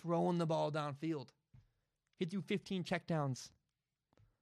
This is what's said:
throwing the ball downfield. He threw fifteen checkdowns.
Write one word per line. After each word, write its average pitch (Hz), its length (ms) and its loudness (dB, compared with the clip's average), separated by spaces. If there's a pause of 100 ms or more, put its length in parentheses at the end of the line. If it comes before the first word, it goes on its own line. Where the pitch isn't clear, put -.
throwing 170 340 2
the 170 100 2
ball 156 240 2
downfield. 147 580 -2 (880)
He 180 80 0
threw 190 160 -2
fifteen 190 420 -2
checkdowns. 156 640 -2 (920)